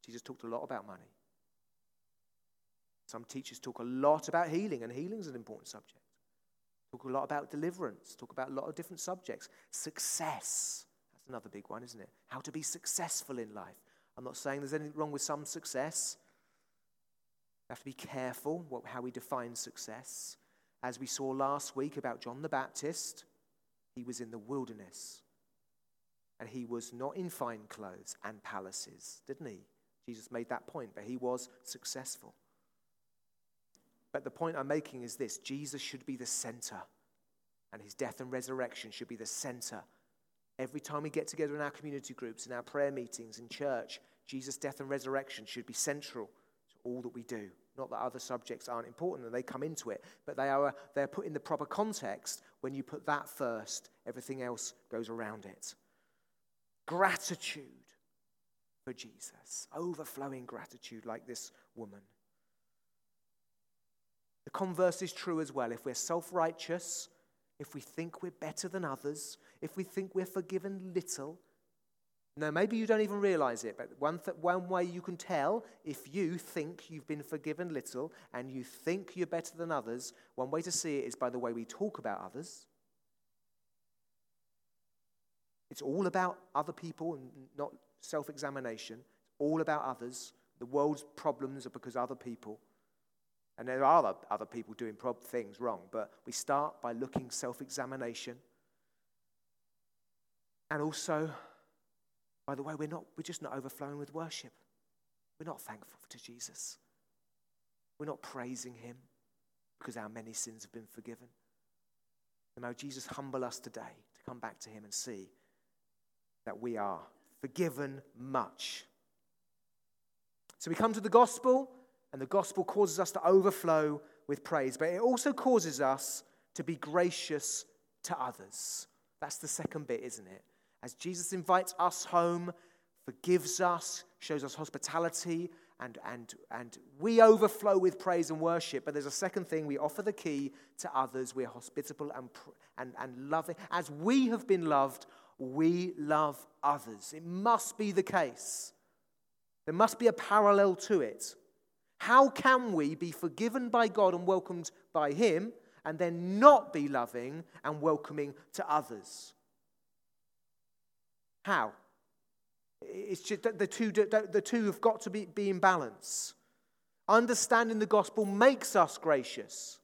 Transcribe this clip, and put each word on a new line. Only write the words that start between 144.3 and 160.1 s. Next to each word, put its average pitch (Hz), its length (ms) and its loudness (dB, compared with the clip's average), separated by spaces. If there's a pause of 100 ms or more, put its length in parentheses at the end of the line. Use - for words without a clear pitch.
been 180 180 6
loved, 139 400 4 (320)
we 160 600 4
love 151 400 4 (260)
others. 139 520 0
It 165 100 -12
must 202 520 2
be 208 140 2
the 190 120 6
case. - 720 0 (920)
There 156 80 -2
must 220 260 6
be 240 80 10
a 220 60 8
parallel 202 600 8
to 185 260 4
it. - 340 -4 (640)
How 262 300 10
can 254 440 4
we 156 220 2
be 170 160 -4
forgiven 226 580 0
by 233 180 6
God 190 260 6
and 175 120 -2
welcomed 180 460 2 (220)
by 151 180 4
him 196 420 4 (320)
and 160 120 -2
then 175 420 0
not 254 340 12
be 147 140 2
loving 131 560 -2 (200)
and 151 180 -2
welcoming 151 520 0 (200)
to - 160 -4
others? 135 640 -2 (2000)